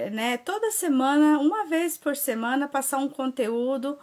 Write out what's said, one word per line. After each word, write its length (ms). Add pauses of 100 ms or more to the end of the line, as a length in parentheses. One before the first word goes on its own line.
(120)
né, 240
toda 360
semana, 680
uma 240
vez 340
por 200
semana, 500
passar 300
um 100
conteúdo 960